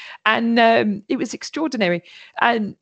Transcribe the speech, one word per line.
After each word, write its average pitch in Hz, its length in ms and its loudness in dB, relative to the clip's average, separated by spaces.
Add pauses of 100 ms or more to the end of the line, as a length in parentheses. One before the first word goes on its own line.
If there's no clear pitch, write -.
(260)
And, 233 340 2
um, 226 480 4
it 262 80 -2
was 240 180 -6
extraordinary. 220 680 -4 (360)
And 226 420 0